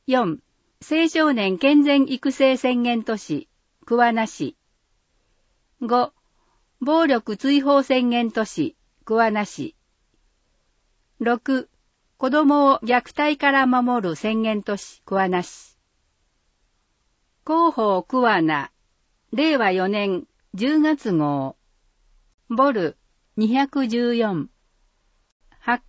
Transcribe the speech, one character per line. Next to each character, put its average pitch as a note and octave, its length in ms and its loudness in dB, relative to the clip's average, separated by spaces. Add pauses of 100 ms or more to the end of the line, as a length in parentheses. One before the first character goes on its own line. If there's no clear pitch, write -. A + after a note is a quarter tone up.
四、 A#3 340 -2 (400)
青 D#4+ 280 0
少 D#4 240 0
年 G3 260 -2
健 D4 240 4
全 C#4 240 2
育 C4 240 -4
成 C4 260 2
宣 B3+ 280 -2
言 A#3+ 180 -2
都 A3 140 -4
市、 - 320 -8 (380)
桑 A#3 260 2
名 A3+ 140 -2
市。 - 300 -10 (1200)
五、 A#3+ 320 -2 (640)
暴 D#4 280 2
力 A3+ 300 -2
追 C#4 240 2
放 C#4 220 2
宣 B3 280 0
言 A#3 200 -2
都 A3 140 -4
市、 - 320 -6 (280)
桑 A3 280 0
名 G#3 120 -4
市。 - 300 -12 (1400)
六、 A#3+ 500 -2 (500)
子 C4+ 120 -2
ど D4+ 140 2
も C#4+ 300 4
を - 80 0
虐 A#3+ 340 0
待 D4 200 0
か C#4+ 140 0
ら C4+ 160 2
守 B3 420 0
る D#3+ 80 -4
宣 A3 260 -4
言 A3 200 -4
都 G3+ 140 -6
市、 - 280 -20
桑 F#3+ 240 -2
名 F3+ 140 -2
市。 - 340 -20 (1700)
広 E4 320 2
報 G3+ 260 0
桑 A3+ 400 0
名、 D3+ 280 -2 (640)
令 D4+ 260 0
和 G#3+ 140 0
四 F#3 160 0
年 G3+ 380 -4 (280)
十 C4 240 0
月 D4+ 340 0
号。 C#3+ 440 -2 (920)
ボ C4 240 2
ル F3 240 -4 (400)
二 G#3+ 120 0
百 C4+ 380 0
十 A#3+ 280 -2
四。 G3+ 340 -2 (1120)
発 A#3+ 300 -4